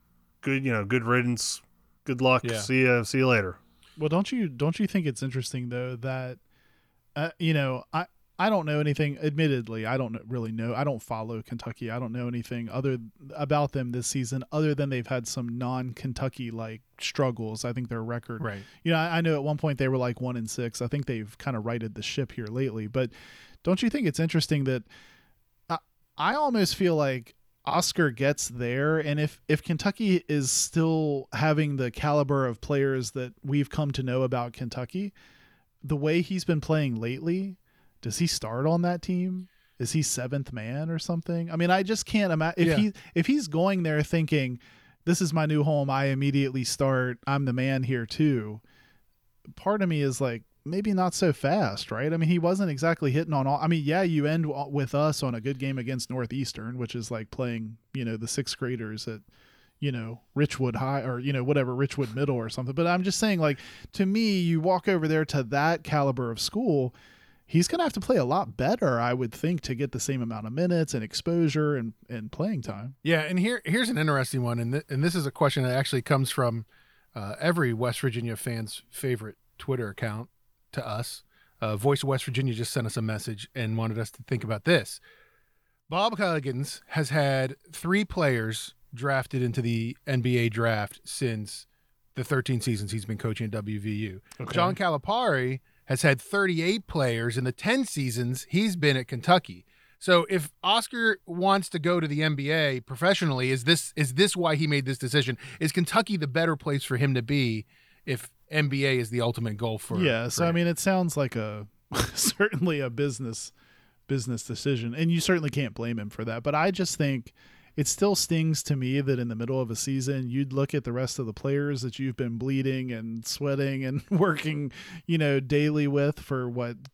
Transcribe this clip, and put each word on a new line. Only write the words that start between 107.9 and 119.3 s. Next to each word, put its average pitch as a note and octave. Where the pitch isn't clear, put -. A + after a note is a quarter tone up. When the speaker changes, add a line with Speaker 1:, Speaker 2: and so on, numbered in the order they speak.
Speaker 2:
if -
N D3+
B C#3
A C3+
is A2+
the A#2+
ultimate A2+
goal A2
for, -
Speaker 3:
Yeah, B2
so, -
Speaker 2:
for E3+
Speaker 3:
I E3+
Speaker 2:
him? E3+
Speaker 3:
mean, E3+
it E3+
sounds F#3
like C3+
a, G#2+
<laughs> -
certainly E3+
a C3
business, A#2+
business B2+
decision, A#2+
and E3
you E3+
certainly D#3+
can't B2+
blame A#2
him G#2
for -
that. A2+
But C#3+
I D#3
just F#3
think C3+
it D3
still G3+
stings D#3+
to D3
me C3
that C3+
in A#2+
the A2+